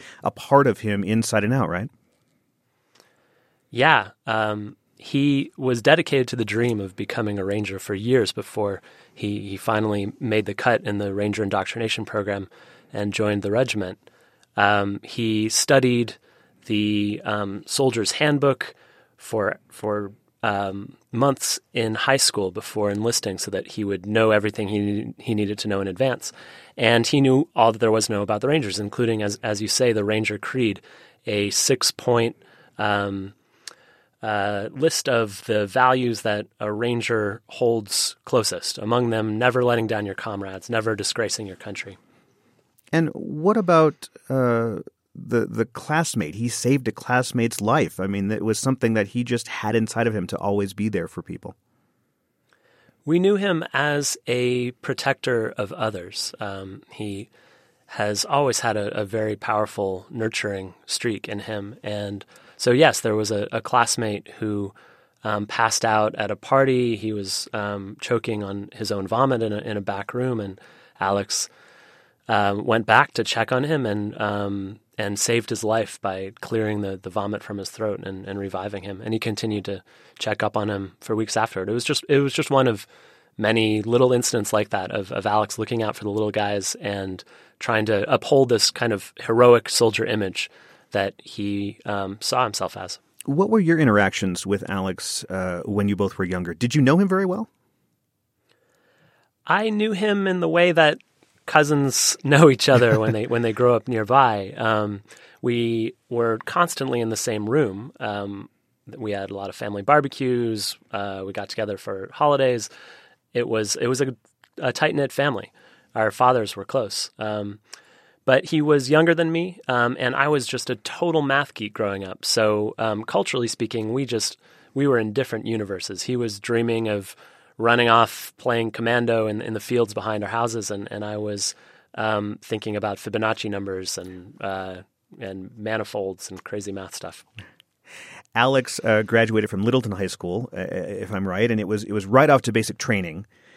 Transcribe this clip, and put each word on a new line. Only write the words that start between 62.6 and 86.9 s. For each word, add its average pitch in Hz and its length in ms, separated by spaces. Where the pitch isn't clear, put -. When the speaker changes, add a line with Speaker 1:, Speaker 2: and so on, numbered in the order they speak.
Speaker 2:
yes, 131 300
there 113 140
was 107 160
a, 104 220
a 113 80
classmate 113 680
who, 101 340
um, 104 240
passed 113 380
out 107 320
at 104 140
a 101 60
party. 127 600
He 107 160
was, 98 400
um, 104 480
choking 110 420
on 101 300
his 107 180
own 98 160
vomit 120 360
in 107 100
a, 104 60
in 107 180
a 101 60
back 98 320
room, 123 260
and 98 200
Alex, 98 500
uh, 101 300
went 110 280
back 120 260
to 113 120
check - 280
on 127 120
him 147 220
and, 104 340
um, 101 600
and 101 220
saved 117 320
his 113 140
life 110 360
by 95 400
clearing 107 400
the, 98 160
the 95 140
vomit 101 320
from 104 160
his 95 120
throat 104 340
and, 95 220
and 98 120
reviving 98 440
him. 95 200
And 107 100
he 110 60
continued 107 480
to 98 160
check 104 240
up 104 140
on 107 140
him 98 300
for 110 160
weeks 110 200
afterward. 95 320
It 107 40
was 117 120
just, - 240
it 143 120
was 139 120
just - 180
one 135 180
of 107 180
many 107 460
little 123 300
incidents 120 400
like 107 180
that 92 220
of, 98 180
of 101 160
Alex 104 320
looking 123 240
out 107 140
for - 80
the 107 60
little 107 200
guys 104 460
and 98 480